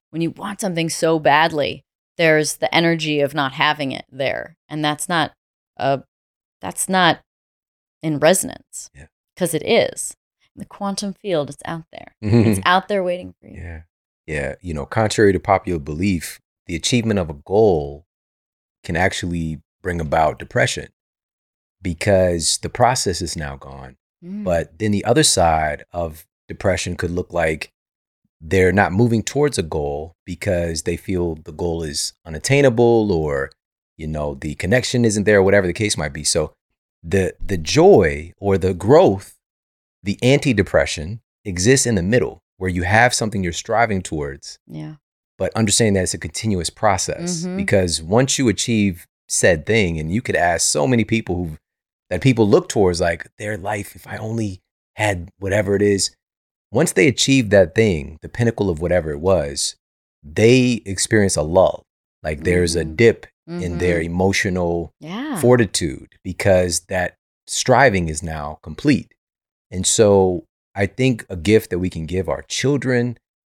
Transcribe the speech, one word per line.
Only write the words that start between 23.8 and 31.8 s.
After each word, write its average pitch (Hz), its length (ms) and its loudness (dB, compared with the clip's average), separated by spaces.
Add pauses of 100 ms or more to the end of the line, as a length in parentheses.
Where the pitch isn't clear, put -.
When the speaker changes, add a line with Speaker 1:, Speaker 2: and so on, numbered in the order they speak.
Speaker 1:
Mm. 202 200 -12
Speaker 2:
But 87 360 -2
then 104 120 0
the 101 140 0
other 131 180 2
side 80 680 0
of 82 340 -8 (220)
depression 90 480 -4
could 87 160 -4
look 87 200 -6
like 80 400 -2 (680)
they're 92 300 2
not 92 200 2
moving 113 320 2
towards 143 340 -2
a 95 60 -2
goal 76 520 -6 (100)
because 87 580 -4
they 87 140 -4
feel 87 380 -4
the 80 160 -18
goal 82 320 -6